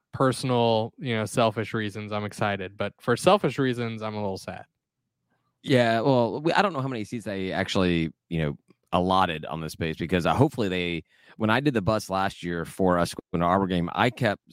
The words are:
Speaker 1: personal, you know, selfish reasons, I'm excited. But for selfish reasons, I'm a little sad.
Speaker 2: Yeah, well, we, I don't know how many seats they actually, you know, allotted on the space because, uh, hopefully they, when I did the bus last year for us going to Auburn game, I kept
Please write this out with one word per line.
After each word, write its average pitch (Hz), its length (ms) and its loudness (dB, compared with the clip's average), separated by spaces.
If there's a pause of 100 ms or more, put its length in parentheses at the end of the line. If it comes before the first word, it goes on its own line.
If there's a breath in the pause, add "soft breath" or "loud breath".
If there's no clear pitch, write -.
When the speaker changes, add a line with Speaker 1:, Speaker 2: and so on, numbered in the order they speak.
(120)
Speaker 1:
personal, 120 840 2
you 131 180 -4
know, 107 100 0
selfish 113 480 0
reasons, 104 380 -6
I'm 104 120 -4
excited. 101 540 -4
But 101 220 -4
for 120 160 0
selfish 175 420 2
reasons, 120 440 -2
I'm 107 120 -6
a 107 60 -4
little 98 180 -4
sad. - 280 -12 (960)
Speaker 2:
Yeah, 117 380 4
well, 123 420 2
we, 160 100 0
I - 100 2
don't 190 100 0
know 139 80 -4
how 131 80 -4
many 117 160 -6
seats 110 200 -10
they 95 280 -4
actually, 87 600 0 (160)
you 82 100 -4
know, 73 180 -2 (360)
allotted 90 540 4
on 80 140 -8
the 78 80 -8
space 80 280 -6
because, 85 280 -2
uh, 82 100 4
hopefully 120 340 2
they, 87 340 -4 (340 soft breath)
when 110 140 0
I 117 80 4
did 143 160 0
the 107 80 2
bus 107 260 -2
last 95 360 -4
year 87 200 -4
for 90 320 2
us 87 160 0 (200)
going 85 80 -2
to 87 60 2
Auburn 95 220 2
game, 87 240 0
I 113 160 2
kept 120 320 -2 (120)